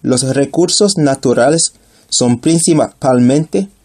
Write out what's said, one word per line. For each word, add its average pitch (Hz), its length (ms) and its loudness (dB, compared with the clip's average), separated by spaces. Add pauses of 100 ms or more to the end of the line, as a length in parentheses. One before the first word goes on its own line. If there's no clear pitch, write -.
los 123 220 -2 (120)
recursos 170 600 0
naturales 135 760 0 (340)
son 120 320 0
principalmente 143 1300 0 (160)